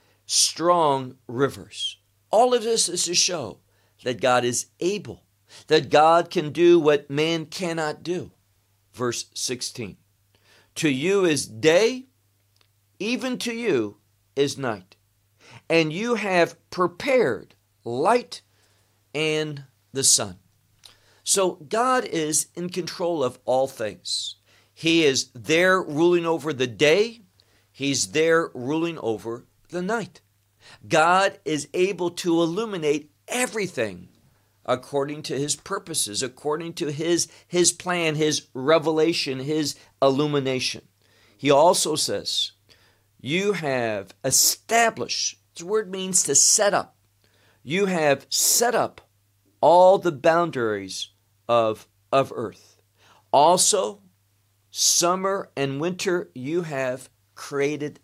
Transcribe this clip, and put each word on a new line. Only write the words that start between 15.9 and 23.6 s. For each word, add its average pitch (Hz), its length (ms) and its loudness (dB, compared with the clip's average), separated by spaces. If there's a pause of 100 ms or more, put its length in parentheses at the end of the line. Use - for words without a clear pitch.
have 180 420 0 (100)
prepared 180 840 -2 (300)
light 185 580 0 (720)
and 151 500 -4 (300)
the 135 100 -2
sun." 98 360 0 (840)
So 190 280 0 (180)
God 247 340 0
is 156 500 -4
in 175 140 -8
control 170 560 -4
of 123 220 -4
all 131 200 0